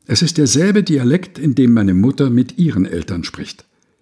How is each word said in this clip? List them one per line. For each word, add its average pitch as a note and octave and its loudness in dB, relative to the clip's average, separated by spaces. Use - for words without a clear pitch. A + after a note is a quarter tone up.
Es - -2
ist D#3+ 0
derselbe E3 2
Dialekt, C#3+ -2
in C#3+ 0
dem B2 4
meine G2 2
Mutter C3 2
mit A#2+ 0
ihren A#2 0
Eltern E2+ -8
spricht. - -16